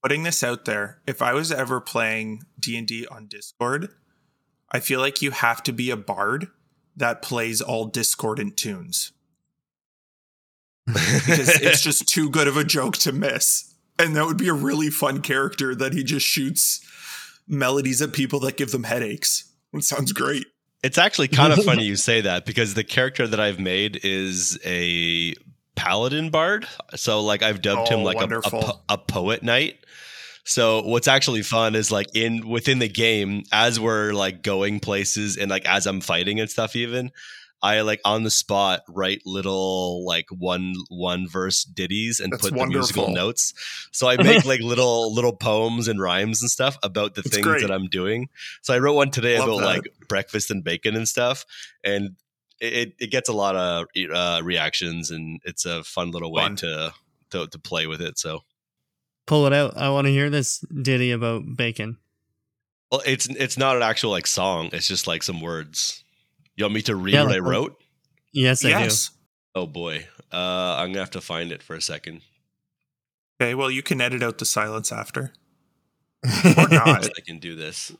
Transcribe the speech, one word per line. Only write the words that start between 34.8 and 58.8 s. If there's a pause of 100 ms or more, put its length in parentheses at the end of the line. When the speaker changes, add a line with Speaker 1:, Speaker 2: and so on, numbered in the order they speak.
Speaker 2:
and,
like,
as
I'm
fighting
and
stuff
even, (500)
I,
like,
on
the
spot
write
little,
like,
one, (160)
one
verse
ditties
and
Speaker 1:
That's
Speaker 2:
put
the
musical
Speaker 1:
wonderful.
Speaker 2:
notes. (380)
So
I
make,
Speaker 3:
<laughs>
Speaker 2:
like,
little,
little
poems
and
rhymes
and
stuff
about
the
Speaker 1:
It's
Speaker 2:
things
Speaker 1:
great.
Speaker 2:
that
I'm
doing. (320)
So
I
wrote
one
today
Speaker 1:
Love
Speaker 2:
about,
Speaker 1:
that.
Speaker 2:
like, (240)
breakfast
and
bacon
and
stuff. (380)
And (460)
it,
it,
it
gets
a
lot
of, (260)
uh,
reactions,
and
it's
a
fun
little
way
Speaker 1:
Fun.
Speaker 2:
to, (380)
to,
to
play
with
it.
So (880)